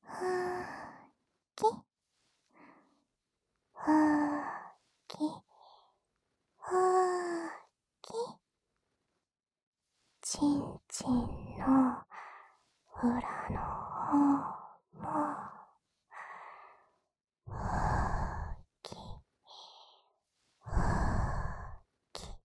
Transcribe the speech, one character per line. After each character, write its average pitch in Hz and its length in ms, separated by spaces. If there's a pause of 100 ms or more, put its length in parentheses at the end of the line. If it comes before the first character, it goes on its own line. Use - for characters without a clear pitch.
ふ - 80 (140)
ー 359 400 (880)
き。 - 80 (2000)
ふ - 180
ー - 0 (1120)
き。 - 100 (1400)
ふ - 140
ー 370 40 (1200)
き。 - 100 (2000)
ち - 220
ん 285 440
ち - 200
ん - 20 (480)
の 262 460 (1000)
裏 247 40 (440)
の - 40 (520)
方 285 100 (800)
も、 - 120 (2500)
ふ - 40
ー - 60 (1300)
き。 - 40 (1800)
ふ - 60
ー - 60 (1400)
き。 - 40 (280)